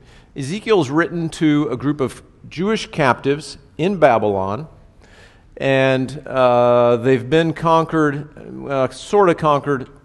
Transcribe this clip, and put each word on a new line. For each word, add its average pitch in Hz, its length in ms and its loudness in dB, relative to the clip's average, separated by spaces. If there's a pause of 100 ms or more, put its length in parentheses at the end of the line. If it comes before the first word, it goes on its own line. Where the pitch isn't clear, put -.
(360)
Ezekiel 185 460 0
is 123 80 -4
written 160 400 -2
to 147 400 0
a 127 80 -4
group 143 240 -2
of - 200 -6 (280)
Jewish 202 380 -4
captives 147 680 -2 (220)
in 190 180 -2
Babylon, 110 720 2 (880)
and, 135 680 0
uh, 120 680 4
they've 123 320 0
been 160 240 2
conquered, 147 1160 -2
uh, 135 200 0
sort 202 400 2
of 165 80 2
conquered 139 520 -2 (160)